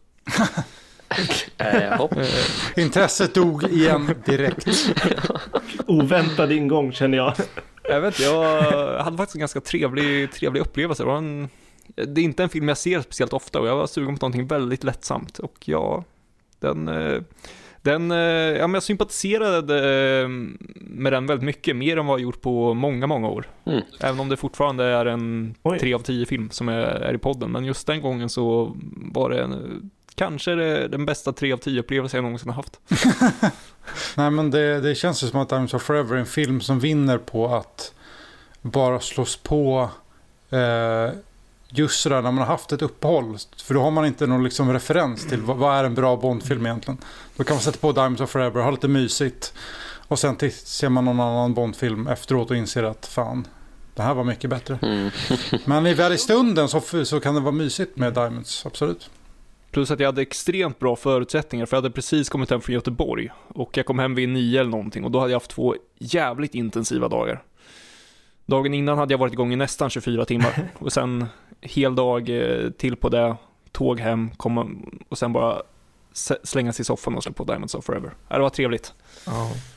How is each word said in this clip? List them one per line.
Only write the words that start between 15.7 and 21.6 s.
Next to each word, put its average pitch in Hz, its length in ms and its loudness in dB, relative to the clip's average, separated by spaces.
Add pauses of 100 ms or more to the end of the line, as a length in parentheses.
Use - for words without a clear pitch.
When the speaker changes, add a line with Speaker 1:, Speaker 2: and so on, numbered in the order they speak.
Speaker 1:
den, 78 280 -2
eh, 78 320 -2 (600)
den, 165 280 0
eh, 170 80 0
ja, 160 480 2
men 180 80 2
jag 185 80 0
sympatiserade, 196 960 0 (440)
eh, 131 60 0 (460)
med 131 380 -2
den 131 140 2
väldigt 139 200 0
mycket, 143 300 -2